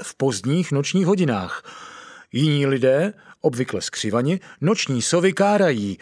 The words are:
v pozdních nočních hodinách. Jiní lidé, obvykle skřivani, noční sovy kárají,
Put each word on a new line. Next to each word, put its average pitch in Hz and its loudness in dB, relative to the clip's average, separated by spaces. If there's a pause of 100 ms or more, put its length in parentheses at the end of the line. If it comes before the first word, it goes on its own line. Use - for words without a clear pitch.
v - -14
pozdních 135 -2
nočních 147 0
hodinách. 147 0 (680)
Jiní 143 2
lidé, 135 2 (280)
obvykle 120 -2
skřivani, 123 -2 (200)
noční 143 0
sovy 175 2
kárají, 170 2